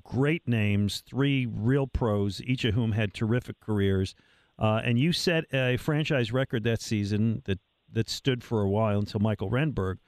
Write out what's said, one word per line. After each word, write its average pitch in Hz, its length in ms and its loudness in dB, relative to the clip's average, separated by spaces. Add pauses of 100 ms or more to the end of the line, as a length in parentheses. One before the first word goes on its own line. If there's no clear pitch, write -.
great 143 440 0
names, 104 580 2
three 135 420 0
real 117 400 0
pros, 104 560 0
each 127 220 -2
of 107 100 2
whom 113 160 2
had 104 220 0
terrific 113 460 -2
careers. 98 560 2 (420)
Uh, 110 280 2
and 120 140 2
you 160 120 2
set 165 420 0
a 127 240 0
franchise 147 540 0
record 123 340 -2
that 113 160 0
season 107 640 0
that, 95 140 -2 (320)
that 113 180 -2
stood 127 340 -2
for 113 180 -2
a 98 80 2
while 104 300 2
until 101 200 -4
Michael 104 300 -2
Renberg, 110 480 -2 (100)